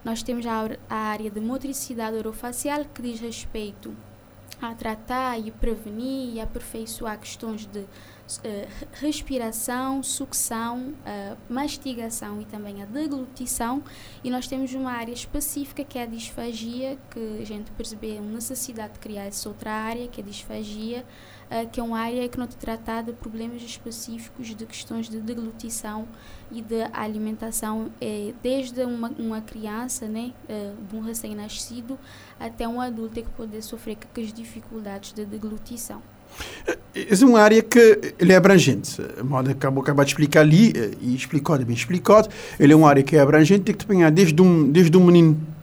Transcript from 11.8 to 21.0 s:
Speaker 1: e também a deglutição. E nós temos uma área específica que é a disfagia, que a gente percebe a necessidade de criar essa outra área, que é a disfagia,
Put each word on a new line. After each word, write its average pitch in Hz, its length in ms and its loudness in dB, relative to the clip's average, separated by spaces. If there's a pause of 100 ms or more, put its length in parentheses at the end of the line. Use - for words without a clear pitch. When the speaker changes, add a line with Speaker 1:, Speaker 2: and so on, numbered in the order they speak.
Speaker 1:
e 214 40 -14
também 208 360 -14
a 202 60 -14
deglutição. 254 960 -8 (400)
E 254 80 -8
nós 254 160 -6
temos 262 260 -8
uma 262 200 -6
área 233 200 -10
específica - 680 -8
que 269 160 -12
é 240 60 -8
a - 20 -10
disfagia, 233 880 -10 (140)
que 220 320 -12
a - 20 -12
gente 214 280 -14
percebe 220 440 -12
a 208 40 -14
necessidade 220 720 -12
de - 60 -20
criar 202 240 -12
essa 202 240 -12
outra 214 240 -12
área, 226 340 -8
que 240 140 -14
é 202 40 -14
a - 20 -16
disfagia, 214 800 -12 (460)